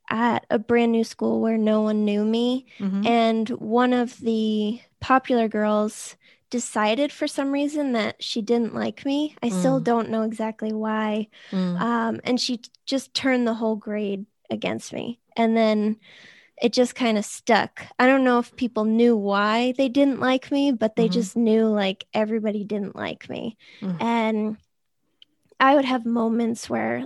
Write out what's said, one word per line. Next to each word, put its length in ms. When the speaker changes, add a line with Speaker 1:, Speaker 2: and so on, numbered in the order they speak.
Speaker 1:
at 400
a 100
brand 320
new 120
school 380
where 160
no 240
one 240
knew 180
me. 440
Speaker 2:
Mm-hmm. 280
Speaker 1:
And 420
one 440
of 260
the 600
popular 460
girls 680
decided 640
for 160
some 240
reason 420
that 300
she 180
didn't 320
like 300
me. 400
I 60
still 320
Speaker 2:
Mm. 20
Speaker 1:
don't 260
know 120
exactly 500
why. 560
Speaker 2:
Mm. 300
Speaker 1:
Um, 420
and 160
she 180
t-, 120
just 280
turned 320
the 100
whole 200
grade 500
against 440
me. 260
And 220
then 400
it 100
just 240
kinda 280
stuck. 600
I 80
don't 160
know 160
if 160
people 300
knew 320
why 560
they 160
didn't 320
like 300
me, 200
but 240
they 100
Speaker 2:
Mm-hmm. 40
Speaker 1:
just 260
knew, 320
like, 460
everybody 500
didn't 320
like 320
me. 300
Speaker 2:
Mm. 180
Speaker 1:
And 580
I 160
would 100
have 200
moments 640
where, 360